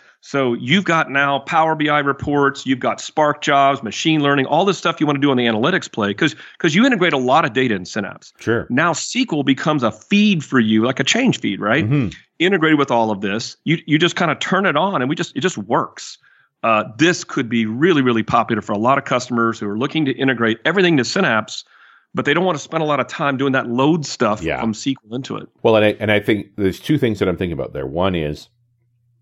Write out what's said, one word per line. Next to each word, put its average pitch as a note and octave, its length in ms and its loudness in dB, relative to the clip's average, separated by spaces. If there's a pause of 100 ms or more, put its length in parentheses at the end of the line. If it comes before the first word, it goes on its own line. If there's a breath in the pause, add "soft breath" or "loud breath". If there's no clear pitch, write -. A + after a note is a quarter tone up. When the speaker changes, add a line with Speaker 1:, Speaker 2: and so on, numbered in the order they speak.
(220 soft breath)
Speaker 1:
So C3 320 -2
you've B2+ 300 0
got E3 260 0
now C#3 300 0
Power D#3+ 360 0
B D3+ 140 -2
I D3 100 2
reports, C#3 680 0
you've C3 120 0
got A#2+ 220 -4
Spark D3 400 -2
jobs, C#3 400 2
machine D#3 400 0
learning, C#3+ 240 2
all D#3+ 180 0
this G3 140 0
stuff E3 220 -4
you D3+ 80 4
wanna D3 120 2
do C#3 120 2
on C3 60 2
the B2 80 2
analytics B2+ 460 0
play G2+ 220 -2
'cause, C#3+ 220 0 (240 loud breath)
'cause D#3+ 160 2
you A3 100 6
integrate F3+ 280 2
a C#3+ 40 0
lot C3+ 280 2
of B2+ 80 -4
data B2+ 200 2
in F2+ 120 -4
Synapse. F#2 540 -8
Speaker 2:
Sure. - 300 -2
Speaker 1:
Now D#3 220 2
S - 200 -6
Q B3 200 -2
L D3 120 -2
becomes C3+ 380 0
a A2+ 100 2
feed G3+ 520 2
for C3 160 -2
you, A2 260 2
like B2+ 140 -2
a C#3 40 0
change - 360 0
feed, G2+ 200 -4
right? A2 240 0
Speaker 2:
Mm-hmm. B2 260 0 (280 loud breath)
Speaker 1:
Integrated D#3+ 400 2
with C#3 140 0
all A#2 180 2
of G2+ 120 -4
this. G#2 420 -6
You, D#3+ 240 0
you D3 100 2
just E3 180 2
kinda E3+ 200 0
turn F#3+ 320 -2
it D3 100 0
on F3 240 0
and B2+ 80 -2
we D#3+ 60 -2
just, F3 200 -8
it C3 60 -4
just F3 160 -2
works. A2+ 640 -4 (420 soft breath)
Uh, A2 220 2 (160)
this E3+ 240 2
could - 260 -6
be A#2 160 0
really, C#3 380 2
really A#2+ 180 2
popular A2 400 0
for A2 120 -6
a G#2 40 -2
lot B2 220 2
of C3+ 60 -10
customers A#2 540 -2
who G#2+ 80 -6
are G2+ 120 -6
looking D3 260 -2
to C3+ 60 0
integrate A#2 520 0
everything F3 340 2
to B2 60 2
Synapse, A#2+ 600 -2 (500 soft breath)
but B2 120 -4
they C#3+ 80 2
don't F3 120 2
wanna F3 140 0
spend D#3+ 220 -6
a D#3 40 -2
lot D3 140 0
of B2+ 80 -2
time C#3 300 -4
doing C3+ 160 0
that B2 140 -2
load C#3 380 2
stuff G#2+ 380 -2
Speaker 2:
Yeah. D#2 180 -2
Speaker 1:
from A2+ 100 -2
S G#2 120 -8
Q C3+ 120 -2 (140)
L A2+ 60 -10
into B2+ 200 -8
it. G#2 120 -12 (160)
Speaker 2:
Well, A2+ 120 4
and G#2+ 100 6
I, G#2 140 2
and G#2+ 120 -2
I G#2 80 4
think G#2 280 -2 (100)
there's F#2+ 220 0
two D3+ 200 -2
things A#2 200 0
that G2 80 2
I'm F2 100 -2
thinking F2+ 160 -4
about C2+ 200 -8
there. C2+ 140 -6
One F2+ 280 0
is D2+ 340 -4 (720)